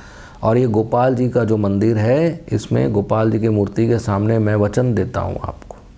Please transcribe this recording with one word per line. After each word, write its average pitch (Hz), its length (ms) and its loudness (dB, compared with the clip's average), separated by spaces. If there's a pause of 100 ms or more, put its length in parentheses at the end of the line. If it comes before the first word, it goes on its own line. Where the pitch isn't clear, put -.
(440)
और 113 140 2
ये 127 100 2
गोपाल 120 480 2
जी 123 140 0
का 120 140 0
जो 110 140 2
मंदिर 104 400 2
है, 139 540 0
इसमें 120 420 0
गोपाल 110 380 0
जी 110 80 0
की 110 100 0
मूर्ति 104 380 0
के 113 120 0
सामने 107 400 0
मैं 107 160 2
वचन 107 400 0
देता 92 260 -2
हूँ 90 180 -6
आपको।" - 360 -12 (220)